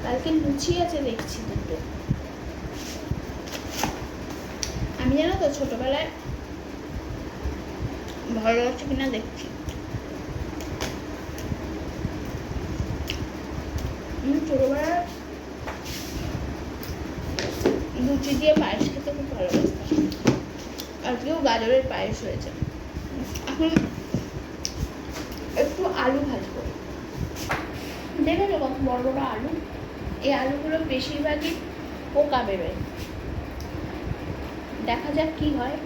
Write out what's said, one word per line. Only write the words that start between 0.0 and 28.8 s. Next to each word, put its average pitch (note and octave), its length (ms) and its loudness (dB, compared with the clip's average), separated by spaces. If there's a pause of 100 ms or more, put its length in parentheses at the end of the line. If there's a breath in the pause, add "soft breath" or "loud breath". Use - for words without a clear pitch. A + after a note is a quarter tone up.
কালকে C4 260 2 (120)
লুচি C#4+ 300 2 (120)
আছে E4 140 2 (100)
দেখছি A3+ 300 -2 (120)
দুটো। G3 260 -2 (3250)
আমি B3+ 180 6
জানো F4 220 6
তো D#4 60 6 (100)
ছোটবেলায় C4+ 520 2 (2250)
ভালো A#3 280 6
আছে C4 200 -4
কিনা C4+ 260 2
দেখছি, - 300 -6 (4000)
আমি C#4+ 160 4 (120)
ছোটবেলায় C#4+ 540 4 (3000)
লুচি C#4 340 4
দিয়ে D4+ 220 10
পায়েস G#3+ 300 4
খেতে C#4+ 260 -2
খুব - 180 -2
ভালোবাসতাম। - 680 4 (1080)
আজকেও B3+ 280 2 (100)
গাজরের A#3 440 6
পায়েস G3+ 340 0
হয়েছে। F3+ 240 -2 (1000)
এখন D#4+ 220 4 (1900)
একটু D4 180 0 (220)
আলু C4+ 160 4 (100)
ভাজবো। - 320 -2 (1700)
দেখেছো F4+ 360 4
কত C4+ 120 2 (140)